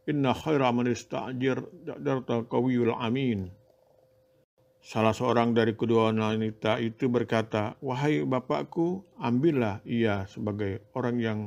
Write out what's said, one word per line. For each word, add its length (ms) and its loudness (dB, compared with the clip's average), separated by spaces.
inna 240 2
khaira 400 2
man 160 2
ista'jir 720 -2
ja'darta 640 -4
qawiyul 480 2
amin." 560 -2
Salah 320 2
seorang 400 2
dari 240 4
kedua 400 2
wanita 640 0
itu 320 -2
berkata, 720 0
"Wahai 400 0
bapakku, 800 -2
ambillah 640 0
ia 480 0
sebagai 640 -4
orang 240 -2
yang 280 -2